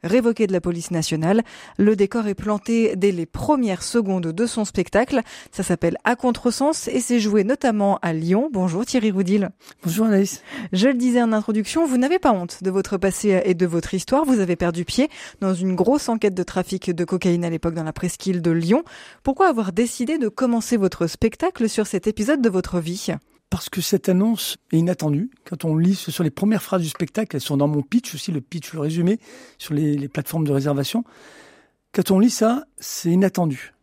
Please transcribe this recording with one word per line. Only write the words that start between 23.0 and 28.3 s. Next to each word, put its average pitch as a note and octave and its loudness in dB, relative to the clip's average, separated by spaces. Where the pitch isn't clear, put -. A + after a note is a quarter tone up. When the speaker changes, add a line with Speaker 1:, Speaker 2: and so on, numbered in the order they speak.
Speaker 2:
Parce - -4
que F3+ -6
cette - 0
annonce G3 2
est E3 4
inattendue. E3 0
Quand E3 -8
on D#3 0
lit, F3 4
ce - -8
sont F3 -4
les D#3 0
premières G#3 0
phrases F#3 -2
du D#3+ -4
spectacle, F3+ -6
elles C3+ -4
sont C#3+ -2
dans C#3+ 2
mon D3 0
pitch A3+ -2
aussi, E3 -8